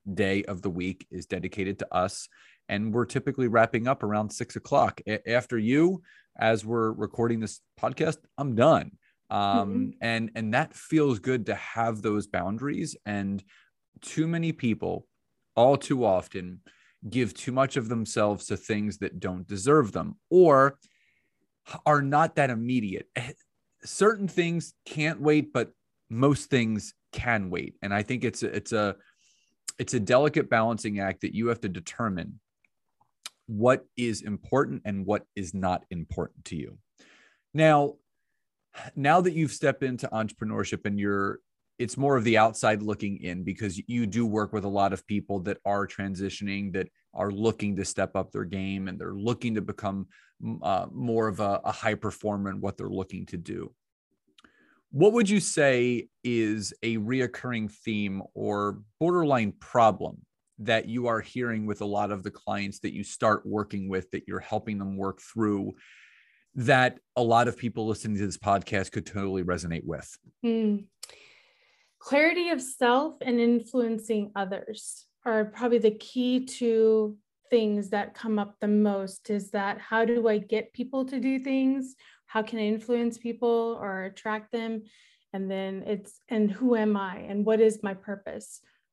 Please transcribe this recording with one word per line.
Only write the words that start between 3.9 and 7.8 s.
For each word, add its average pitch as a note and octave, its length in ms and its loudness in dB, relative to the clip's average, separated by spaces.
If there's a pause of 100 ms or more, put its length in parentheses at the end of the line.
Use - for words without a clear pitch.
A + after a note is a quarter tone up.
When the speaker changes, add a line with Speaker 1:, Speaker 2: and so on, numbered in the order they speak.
Speaker 1:
around G#2+ 260 0
six - 240 -10
o'clock. C#3 540 0
A-, G#2+ 200 -4
after A#2+ 300 0
you, D#3 440 2 (360)
as A2+ 260 2
we're A2 280 0
recording A2+ 480 -2
this G#2+ 180 -8 (220)